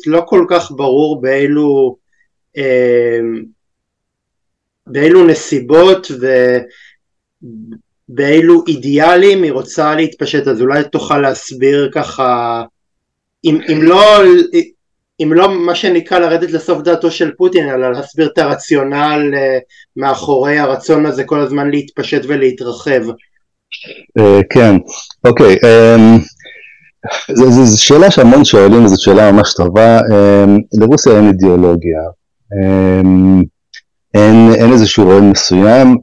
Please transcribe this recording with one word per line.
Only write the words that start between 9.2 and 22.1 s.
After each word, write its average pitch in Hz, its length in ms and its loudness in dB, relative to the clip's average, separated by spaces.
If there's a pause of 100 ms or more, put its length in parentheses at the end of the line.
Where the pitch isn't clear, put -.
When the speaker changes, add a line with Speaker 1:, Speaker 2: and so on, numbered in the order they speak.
Speaker 1:
היא 151 80 -4
רוצה 151 440 -6
להתפשט, 151 520 -6
אז 117 140 -4
אולי 139 220 -2
תוכל 147 340 -6
להסביר 135 760 -4
ככה, 123 680 -6 (840)
אם, 160 240 -2
אם 156 120 -4
לא, 202 420 4 (1000)
אם 151 100 -2
לא 180 320 0
מה 175 100 -4
שנקרא 175 440 -4
לרדת 165 320 -4
לסוף 160 300 -6
דעתו 165 300 -2
של 160 260 -6
פוטין, 180 320 -2
אלא 127 220 -4
להסביר 143 420 -6
את - 40 -6
הרציונל, 147 1000 -4
אה, 135 220 -4 (380)
מאחורי 139 640 -4
הרצון 147 460 -2
הזה 135 180 -6
כל 147 180 -6
הזמן 143 280 -6
להתפשט 143 580 -8